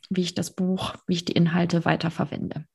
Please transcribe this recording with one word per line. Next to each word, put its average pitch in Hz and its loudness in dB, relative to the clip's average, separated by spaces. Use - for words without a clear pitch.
wie 185 0
ich 170 -4
das - -6
Buch, 185 -2
wie 180 0
ich 175 -2
die - 0
Inhalte 170 4
weiterverwende. 165 -2